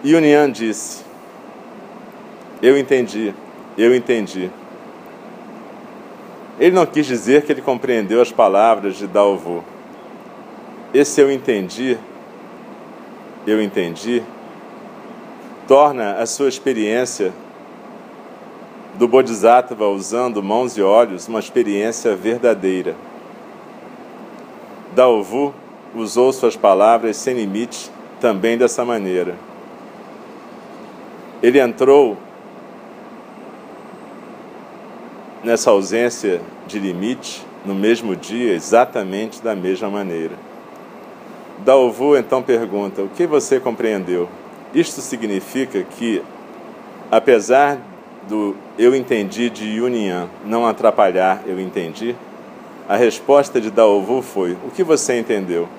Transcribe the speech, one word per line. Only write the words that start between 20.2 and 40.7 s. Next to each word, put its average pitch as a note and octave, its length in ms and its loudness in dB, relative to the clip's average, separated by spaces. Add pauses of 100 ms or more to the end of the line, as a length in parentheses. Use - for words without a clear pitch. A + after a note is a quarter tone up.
mãos A2 360 -2
e G#2 40 0
olhos G2 460 4
uma A2 120 -4
experiência G#2+ 760 -2
verdadeira. F#2+ 800 -2 (2000)
Dao B2 280 4
Vu C3+ 300 -4 (420)
usou A2+ 360 2
suas B2 240 0
palavras A2 640 4
sem C3 160 -4
limite A2+ 560 -6 (320)
também A2+ 360 0
dessa A#2+ 280 0
maneira. F#2 500 -4 (2000)
Ele B2+ 160 6
entrou C3 560 4 (3250)
nessa A#2 280 2
ausência G2+ 680 0 (260)
de G#2+ 140 -10
limite G2 680 -6 (200)
no G2 80 -6
mesmo G#2 420 0
dia, A2 380 -4
exatamente A2 880 -2
da A2 140 -4
mesma F#2 340 -4
maneira. F2 460 -6 (1300)